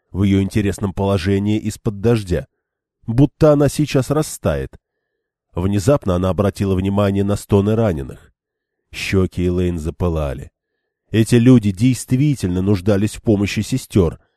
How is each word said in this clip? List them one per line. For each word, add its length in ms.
в 120
ее 200
интересном 500
положении 680
из-под 420
дождя. 460
Будто 460
она 160
сейчас 420
растает. 640
Внезапно 600
она 160
обратила 440
внимание 500
на 120
стоны 380
раненых. 580
Щеки 480
Элейн 380
запылали. 720
Эти 260
люди 360
действительно 880
нуждались 540
в 60
помощи 380
сестер. 600